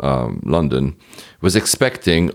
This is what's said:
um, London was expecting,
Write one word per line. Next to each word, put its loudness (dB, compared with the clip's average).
um, -2
London 0
was 2
expecting, 0